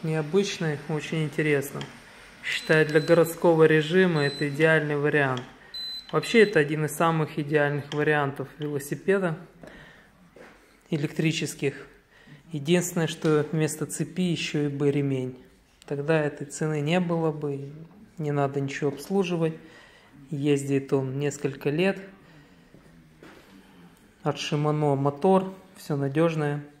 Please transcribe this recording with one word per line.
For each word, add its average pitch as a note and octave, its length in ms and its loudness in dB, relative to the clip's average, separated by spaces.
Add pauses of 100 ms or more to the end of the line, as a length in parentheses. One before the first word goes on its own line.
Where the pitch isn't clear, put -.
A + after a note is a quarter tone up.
необычно, D#3+ 720 -2 (120)
очень D#3 340 -4
интересно. C#3+ 580 -2 (640)
Считаю, D#3 420 2
для D3+ 160 4
городского E3 640 6
режима D#3 580 4
это C#3+ 260 -2
идеальный D3+ 480 2
вариант. C#3+ 460 2 (720)
Вообще G3+ 320 4
это E3 160 4
один D3+ 260 0
из C#3+ 100 -4
самых D#3+ 440 0
идеальных D3 540 0
вариантов D3 540 0 (120)
велосипеда D#3 800 -2 (1500)
электрических. D3+ 960 -4 (640)
Единственное, E3 560 0
что D#3 440 0
вместо D#3 360 -2
цепи D#3 340 -6
ещё D#3 440 -2
и - 20 -2
бы C#3+ 240 0
ремень. C3+ 440 -2 (520)
Тогда D3+ 340 0
этой D3 240 -4
цены D#3 340 -4
не D#3+ 200 2
было E3 320 0
бы, C#3+ 400 -8 (480)
не D3+ 120 -2
надо C#3 300 0
ничего C#3 280 -2
обслуживать. E3+ 680 -2 (760)
Ездит C#3 640 0
он C3+ 240 0
несколько C#3+ 540 -4
лет. D#3 280 0 (2250)
От D3 140 -2
Shimano D3+ 600 0
мотор, F#3 580 2 (220)
всё - 220 -6
надёжное. D3 680 0 (160)